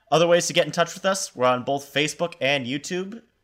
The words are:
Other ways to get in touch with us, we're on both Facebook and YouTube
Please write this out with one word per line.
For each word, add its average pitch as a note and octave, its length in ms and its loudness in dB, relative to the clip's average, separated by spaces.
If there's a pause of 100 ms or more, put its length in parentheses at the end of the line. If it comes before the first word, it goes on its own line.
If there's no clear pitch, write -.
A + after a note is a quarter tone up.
(100)
Other D#3+ 160 4
ways E3+ 220 4
to - 40 -4
get D3+ 140 2
in D3+ 60 -6
touch E3 220 0
with - 100 -8
us, G3 320 -2
we're B2 100 2
on B2 180 2
both C#3 280 -4
Facebook D3+ 480 -2
and C3+ 260 0
YouTube F3+ 560 -8 (220)